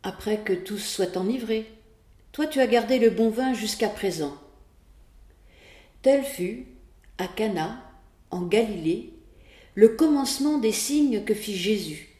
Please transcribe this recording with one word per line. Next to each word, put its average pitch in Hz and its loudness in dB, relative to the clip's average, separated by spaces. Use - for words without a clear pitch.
après 208 -4
que 208 -4
tous 190 -6
soient 180 -4
enivrés. 220 -2
Toi, 302 -2
tu 302 -2
as 254 4
gardé 233 2
le 226 6
bon 220 2
vin 254 -2
jusqu'à 208 -4
présent. » 160 -4
Tel 269 6
fut, 214 -6
à 180 -6
Cana, 202 -4
en 180 -6
Galilée, 196 -2
le 214 8
commencement 285 2
des 220 2
signes 277 2
que 214 0
fit 202 -4
Jésus. 175 -4